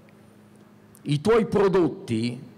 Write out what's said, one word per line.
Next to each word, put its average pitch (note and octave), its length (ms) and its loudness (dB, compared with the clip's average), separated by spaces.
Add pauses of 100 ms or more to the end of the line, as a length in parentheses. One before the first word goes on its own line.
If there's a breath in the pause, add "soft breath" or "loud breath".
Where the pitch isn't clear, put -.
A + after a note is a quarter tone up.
(1040)
I C#3+ 180 -4
tuoi A3+ 260 2
prodotti E3 1000 0 (120)